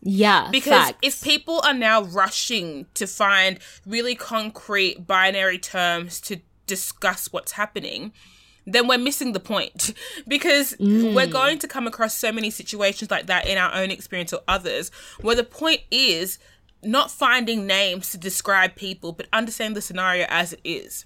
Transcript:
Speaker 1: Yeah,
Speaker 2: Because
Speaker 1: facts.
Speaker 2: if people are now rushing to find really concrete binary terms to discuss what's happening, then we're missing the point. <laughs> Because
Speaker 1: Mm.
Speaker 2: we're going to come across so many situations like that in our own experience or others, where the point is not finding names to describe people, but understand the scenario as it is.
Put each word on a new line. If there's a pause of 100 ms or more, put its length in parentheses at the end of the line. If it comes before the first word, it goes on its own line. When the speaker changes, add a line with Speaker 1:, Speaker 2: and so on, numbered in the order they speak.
Speaker 1:
Yeah,
Speaker 2:
Because
Speaker 1:
facts.
Speaker 2:
if
people
are
now
rushing
to
find (260)
really
concrete
binary
terms
to (260)
discuss
what's
happening, (560)
then
we're
missing
the
point. (160)
<laughs>
Because
Speaker 1:
Mm.
Speaker 2:
we're
going
to
come
across
so
many
situations
like
that
in
our
own
experience
or
others, (300)
where
the
point
is (460)
not
finding
names
to
describe
people,
but
understand
the
scenario
as
it
is.